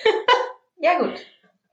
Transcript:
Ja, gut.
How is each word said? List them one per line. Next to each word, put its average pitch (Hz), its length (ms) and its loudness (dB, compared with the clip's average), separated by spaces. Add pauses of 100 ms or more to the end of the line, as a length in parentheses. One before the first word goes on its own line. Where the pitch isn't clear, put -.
(840)
Ja, 349 140 2
gut. 160 260 -4 (480)